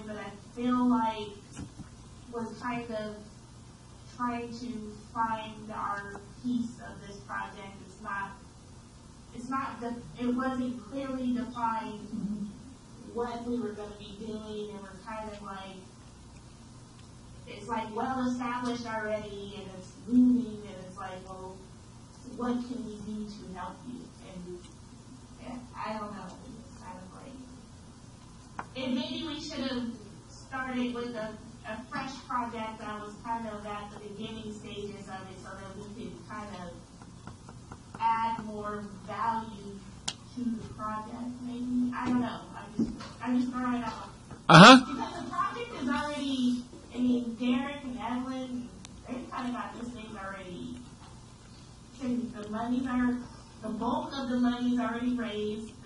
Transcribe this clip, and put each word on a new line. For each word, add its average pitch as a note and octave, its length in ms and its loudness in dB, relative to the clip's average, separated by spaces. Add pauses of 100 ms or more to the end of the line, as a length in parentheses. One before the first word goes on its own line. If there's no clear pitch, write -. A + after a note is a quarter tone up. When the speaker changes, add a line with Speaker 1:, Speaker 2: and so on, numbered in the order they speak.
Speaker 1:
but G#3+ 100 -6
I G#3 140 -6 (240)
feel B3 340 6
like A#3+ 400 4 (1040)
was A3+ 160 -2 (120)
kind A#3+ 300 -2
of G#3+ 260 -4 (1000)
trying A#3+ 320 0 (100)
to G#3+ 340 -6 (220)
find A3 580 -2
our G3+ 480 -4 (220)
piece A#3+ 380 0
of G3+ 260 -12
this G3+ 120 -10
project. G3+ 580 -6 (100)
It's - 160 -14
not, G3+ 280 -2 (1040)
it's B3 140 -8
not, C4 320 -2
de-, A#3+ 220 -4 (220)
it B3 100 4
wasn't B3+ 560 0
clearly C4 440 0
defined A3 1160 -2 (640)
what A#3+ 320 -2
we A#3+ 140 2
were G#3 100 0
gonna G#3 280 -8
be G#3 200 -12
doing, G#3+ 520 -6
and G3+ 120 -8
we're G3 240 -12
kind A3 240 -6
of G#3 120 -10
like, F#3+ 340 -8 (1700)
it's, G#3+ 220 -10
like, A3+ 260 -2
well B3+ 340 2
established B3 580 0
already, G#3 720 -2
and G3 80 -8 (140)
it's - 140 -12 (140)
moving, A#3 600 8
and G3 80 -10 (120)
it's F#3 100 -12
like, F#3 320 -8
well, F#3 280 -10 (800)
what A#3+ 160 2 (160)
can A3 160 -6
we G#3 120 -8 (100)
do G#3+ 180 -6
to F#3 340 -10
help - 180 -8 (120)
you? E3+ 120 -10 (280)
And, F3+ 300 -10 (920)
and B3 100 -8 (160)
I G#3+ 160 -4
don't G#3+ 200 -4
know, F#3 140 -8
it's - 560 -14
kind G3+ 160 -10
of F#3 240 -14
like, - 1500 -14
and B3+ 180 2
maybe E4 320 0
we D4 140 -4
should D4+ 200 -4 (100)
have A#3+ 180 0 (400)
started B3+ 640 -2
with A#3+ 200 -2
a, G#3+ 160 -2 (380)
a A3+ 220 -6
fresh C#4 220 -4 (160)
project A3+ 520 -2
that G#3+ 200 -6
was G#3 140 -10 (100)
kind A#3 240 -2
of G#3 160 -6
at G#3 280 -6
the G#3+ 160 -12
beginning G#3+ 440 -6
stages G3+ 560 -8
of F#3+ 220 -8
it, F#3+ 120 -10
so - 80 -12
that G3 280 -10
we G#3 260 -8
could - 80 -6 (160)
kind G#3+ 200 -6 (140)
of F3 100 -8 (1300)
add A3+ 440 4
more G#3 400 -4 (220)
value G#3 720 -2 (560)
to B3 100 -4
the A3+ 300 0
project, G#3+ 400 -4 (280)
maybe. B3 520 2
I B3 120 0
don't B3 140 6
know. - 200 0 (140)
I'm - 220 -8
just, A3+ 140 4 (320)
I'm B3 180 4
just - 120 2
throwing B3 240 2
it A#3+ 100 0
out. - 240 -6 (380)
Speaker 2:
Uh-huh. A3+ 360 12
Speaker 1:
Because - 400 -4
the - 60 -6
project - 520 -2
is B3 60 2
already, C#4 760 2 (320)
I B3 40 -4
mean, A#3+ 420 4
Derek C#4 440 2
and B3 140 -6
Evelyn, B3+ 680 -2 (400)
they've B3 220 -6
kind B3+ 180 -2
of B3 60 0
got A3 260 -6
this A#3 120 -4
thing A3 140 -8 (160)
already. F3+ 540 -8 (1300)
And A#3+ 320 2
the G#3 160 -8
monies B3 360 2
are, B3 300 6 (460)
the G#3+ 80 -4
bulk - 440 2
of C4 140 -2
the B3 100 2
money's B3 400 6
already A#3 360 2
raised, G#3+ 560 -2 (160)